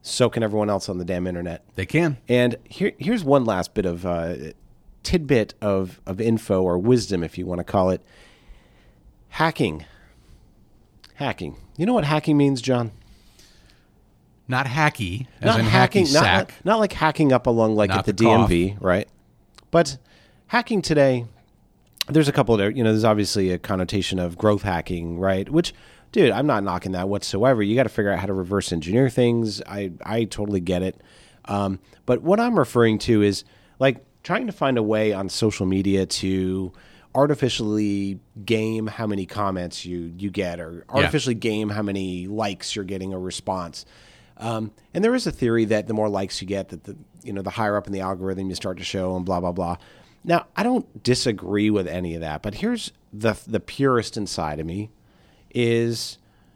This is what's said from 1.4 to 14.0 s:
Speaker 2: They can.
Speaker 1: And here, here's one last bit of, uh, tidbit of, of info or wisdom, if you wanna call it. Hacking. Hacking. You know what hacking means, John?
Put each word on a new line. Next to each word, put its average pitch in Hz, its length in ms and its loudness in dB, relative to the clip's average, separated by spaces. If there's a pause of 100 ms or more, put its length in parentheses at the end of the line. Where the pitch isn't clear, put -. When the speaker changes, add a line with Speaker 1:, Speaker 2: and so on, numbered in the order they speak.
Speaker 2:
They 95 120 -6
can. 151 320 0 (100)
Speaker 1:
And 123 360 2
here, - 340 -4
here's 190 260 -2
one 135 200 4
last 95 300 -2
bit 104 100 0
of, 87 220 -4
uh, 85 460 -4 (500)
tidbit 139 580 0
of, 95 460 -2
of 95 140 -6
info 110 420 2
or 90 160 2
wisdom, 95 460 2
if 80 120 -8
you 90 100 -6
wanna 87 180 -6
call 92 260 2
it. 90 100 0 (1300)
Hacking. 110 540 -2 (1300)
Hacking. 95 420 -6 (200)
You 165 100 -2
know 247 80 2
what 190 100 2
hacking 151 320 2
means, 139 260 4
John? 120 300 0 (1500)